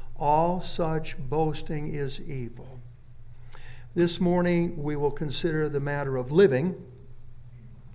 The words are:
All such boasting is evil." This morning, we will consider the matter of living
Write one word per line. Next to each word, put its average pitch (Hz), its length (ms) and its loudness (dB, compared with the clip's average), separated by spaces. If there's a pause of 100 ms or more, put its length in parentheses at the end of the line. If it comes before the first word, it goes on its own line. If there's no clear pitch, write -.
(180)
All 160 420 4
such 160 580 0
boasting 151 720 0
is 143 320 -2
evil." 131 600 -8 (1160)
This 175 240 4
morning, 175 640 4
we 147 140 -2
will 143 140 2
consider 156 580 0
the 143 100 0
matter 139 380 0
of 123 120 -2
living 165 460 6 (1200)